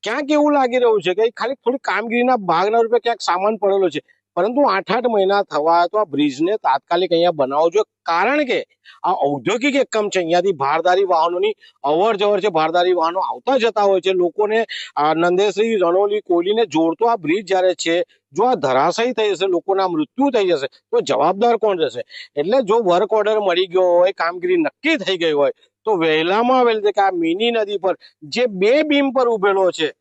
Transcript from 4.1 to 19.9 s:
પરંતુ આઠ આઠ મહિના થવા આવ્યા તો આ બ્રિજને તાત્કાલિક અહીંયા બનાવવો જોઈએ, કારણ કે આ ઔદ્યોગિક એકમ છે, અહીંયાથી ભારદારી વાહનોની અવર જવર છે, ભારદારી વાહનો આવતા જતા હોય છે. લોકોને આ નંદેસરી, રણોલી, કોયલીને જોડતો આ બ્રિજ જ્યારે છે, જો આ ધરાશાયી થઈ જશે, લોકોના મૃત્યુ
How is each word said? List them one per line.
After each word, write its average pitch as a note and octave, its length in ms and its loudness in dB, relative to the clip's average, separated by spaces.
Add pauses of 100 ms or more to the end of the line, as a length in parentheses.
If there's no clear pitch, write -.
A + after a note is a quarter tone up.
પરંતુ A#3 280 0
આઠ F#3+ 300 0
આઠ A#3 140 -2
મહિના G3+ 360 2
થવા D#3+ 300 0
આવ્યા F3 140 4
તો G3 120 -4
આ - 60 0
બ્રિજને D3 520 -2
તાત્કાલિક E3+ 560 -2
અહીંયા F3 180 2
બનાવવો D3 400 0
જોઈએ, G3+ 140 0 (220)
કારણ A3 380 0
કે A#3+ 220 -4 (360)
આ F3 100 0
ઔદ્યોગિક F#3+ 640 -2
એકમ G#3+ 320 0
છે, F#3+ 100 -2
અહીંયાથી F3+ 340 0
ભારદારી E3 520 0
વાહનોની F3+ 500 0 (280)
અવર F#3 340 0
જવર G#3 240 0
છે, G3+ 80 -2
ભારદારી F3 440 0
વાહનો E3+ 280 0
આવતા C3+ 360 -2
જતા A3 260 0
હોય G3 180 4
છે. F#3+ 120 -2
લોકોને G#3 540 0 (300)
આ D3+ 180 2
નંદેસરી, F#3+ 600 0
રણોલી, G3 440 0
કોયલીને F#3+ 460 0
જોડતો E3 400 0
આ A#3 100 2
બ્રિજ F3+ 300 -4
જ્યારે F#3 280 0
છે, E3+ 300 -2 (280)
જો C3+ 120 0
આ B3+ 100 2
ધરાશાયી D3 580 0
થઈ G#3+ 180 0
જશે, F3+ 160 -2
લોકોના F#3+ 420 0
મૃત્યુ C4 420 -2